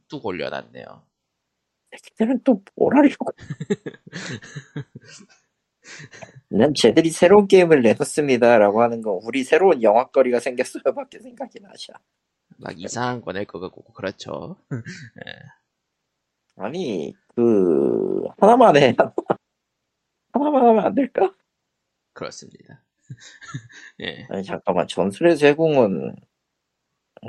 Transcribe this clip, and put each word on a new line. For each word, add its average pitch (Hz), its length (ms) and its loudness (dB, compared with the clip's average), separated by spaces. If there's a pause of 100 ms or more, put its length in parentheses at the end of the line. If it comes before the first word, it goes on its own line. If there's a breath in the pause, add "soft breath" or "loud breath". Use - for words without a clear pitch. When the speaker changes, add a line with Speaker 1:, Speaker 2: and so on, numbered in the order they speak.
Speaker 1:
뚝 143 180 -16
올려놨네요. 67 760 -12 (920)
Speaker 2:
새끼들은 - 520 -6
또 254 180 0 (140)
뭘 - 200 0
하려고. 285 300 2 (100)
Speaker 1:
<laughs> - 1500 -14 (1600 loud breath)
Speaker 2:
난 127 260 2
쟤들이 160 360 4
새로운 196 380 4
게임을 165 340 6
내놓습니다라고 117 1000 2
하는 117 200 -2
건 101 200 -6
우리 123 220 -6
새로운 156 380 2
영화거리가 120 580 2
생겼어요밖에 190 800 -8
생각이 247 400 -18
나지 - 320 -20
않아. - 80 -20 (580)
Speaker 1:
막 95 220 -16
이상한 120 400 -8
거 - 120 -14
낼 98 140 -10
것 - 140 -16
같고, - 220 -16 (100)
그렇죠. - 640 -12 (120)
<laughs> 139 580 -16
예. - 60 -18 (1200)
Speaker 2:
아니, 110 580 -8 (200)
그, 69 880 0 (160)
하나만 220 380 6
해. 127 200 4
<laughs> - 440 -4 (920)
하나만 285 340 0
하면 220 180 4
안 196 100 -2
될까? 320 400 -2 (800)
Speaker 1:
그렇습니다. - 720 -18 (260)
<laughs> - 920 -20
예. - 280 -14
Speaker 2:
아니, 95 140 -10
잠깐만. 92 440 -4
전설의 98 480 0
제공은 139 800 0 (1120)